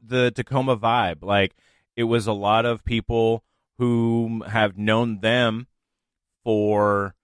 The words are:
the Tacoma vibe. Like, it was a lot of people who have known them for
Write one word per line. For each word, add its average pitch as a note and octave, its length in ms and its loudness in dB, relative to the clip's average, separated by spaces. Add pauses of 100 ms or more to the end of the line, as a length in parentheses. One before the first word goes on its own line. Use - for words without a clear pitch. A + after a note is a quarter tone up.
the B2 240 2
Tacoma C3 460 -2
vibe. G2+ 480 -2
Like, G2 320 0 (400)
it A#2 80 0
was A2+ 240 0
a A2 60 0
lot G#2 320 2
of A#2 180 -4
people A2+ 580 0 (360)
who A#2 680 0
have G#2 320 0
known A2 440 0
them A#2 440 0 (800)
for G#2 800 0